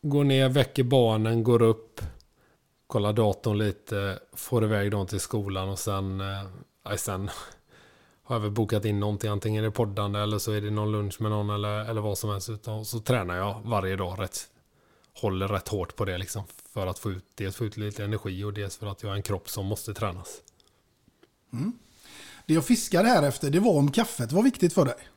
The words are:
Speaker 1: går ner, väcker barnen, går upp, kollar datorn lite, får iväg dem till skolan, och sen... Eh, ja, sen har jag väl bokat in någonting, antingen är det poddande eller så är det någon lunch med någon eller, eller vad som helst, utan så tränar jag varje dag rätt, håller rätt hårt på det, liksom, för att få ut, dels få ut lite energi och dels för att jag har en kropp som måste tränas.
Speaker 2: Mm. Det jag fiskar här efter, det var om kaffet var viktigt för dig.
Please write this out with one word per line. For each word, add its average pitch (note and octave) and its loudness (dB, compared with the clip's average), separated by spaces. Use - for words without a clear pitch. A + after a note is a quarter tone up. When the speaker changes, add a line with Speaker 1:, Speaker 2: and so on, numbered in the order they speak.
Speaker 1:
går C#3+ 2
ner, C3+ 6
väcker C3 2
barnen, A2+ 4
går A#2 6
upp, A2 4
kollar G#2 0
datorn G#2+ 2
lite, G2+ -2
får A#2 0
iväg G#2 2
dem G2+ 0
till G2 -4
skolan, G2 -4
och F#2+ -6
sen... G2 -2
Eh, G2 -6
ja, G2+ -6
sen G2 -4
har B2 -4
jag A2 0
väl G#2 -2
bokat G#2+ 0
in G#2 2
någonting, G#2 -2
antingen G#2+ -2
är A2 0
det G#2+ 0
poddande G#2 -2
eller G#2 -2
så G#2+ -2
är G#2 0
det G#2+ -4
någon G#2+ 0
lunch G#2 -4
med G#2+ 0
någon G#2 0
eller, G#2 -4
eller A2 -2
vad G#2 -2
som G#2+ -4
helst, G2+ -4
utan A2 -8
så A#2 -6
tränar G2+ 0
jag G#2 -4
varje G2 0
dag F#2 -4
rätt, - -6
håller G2 0
rätt G2 -2
hårt - -4
på - -2
det, F2+ -4
liksom, F#2+ -6
för F#2+ -4
att F2+ -6
få G2+ -4
ut, F#2 -8
dels F#2+ -6
få A#2 -4
ut G#2+ -8
lite G#2+ -6
energi G2+ -4
och G#2 -6
dels G2+ -8
för G#2+ -10
att G2 -10
jag G#2 -6
har G2 -4
en G2+ -4
kropp - -4
som G2 -6
måste G#2 -4
tränas. F#2+ -6
Speaker 2:
Mm. E3+ -4
Det D#3 2
jag D#3+ 4
fiskar G3+ 4
här A3 6
efter, C#3+ 0
det D#3+ 4
var G3+ 6
om C#3+ 4
kaffet C3+ -2
var F#3+ 4
viktigt G#3 4
för D#3+ 6
dig. B2 0